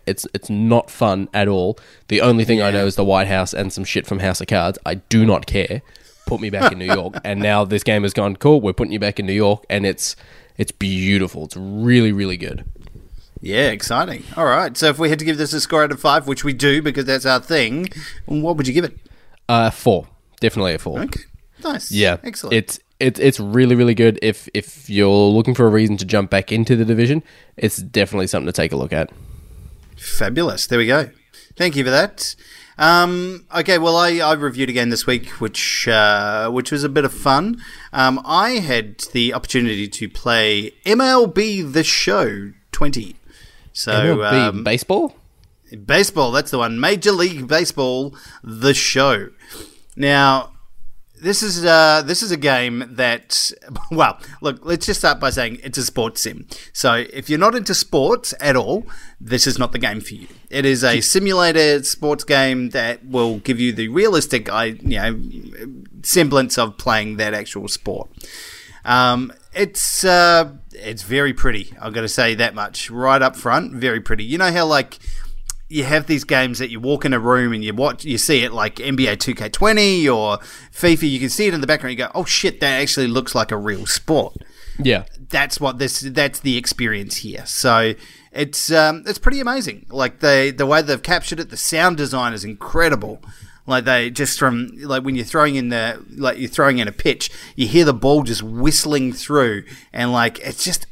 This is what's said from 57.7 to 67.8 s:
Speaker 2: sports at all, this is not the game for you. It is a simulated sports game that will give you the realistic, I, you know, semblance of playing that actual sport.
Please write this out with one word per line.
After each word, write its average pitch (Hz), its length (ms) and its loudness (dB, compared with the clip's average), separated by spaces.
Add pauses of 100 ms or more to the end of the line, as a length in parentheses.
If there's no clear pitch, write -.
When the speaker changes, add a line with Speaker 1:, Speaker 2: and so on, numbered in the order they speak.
Speaker 2:
sports 170 680 0
at 139 160 2
all, 131 300 -2 (340)
this 120 260 0
is 131 120 0
not 127 140 -2
the 127 60 -4
game 107 220 -4
for 101 140 -14
you. 95 140 -18 (220)
It 139 140 -2
is 131 200 2
a 117 160 2
simulated 160 840 2
sports 147 360 -2
game 131 480 0
that 120 340 -4
will 120 340 0
give 117 200 -2
you 123 140 0
the 110 160 -6
realistic, 147 640 0
I, 113 120 0
you 107 360 -2
know, 110 200 -2 (800)
semblance 139 560 2
of 113 200 -2
playing 107 380 -2
that 107 180 -2
actual 104 340 -8
sport. - 420 -8 (720)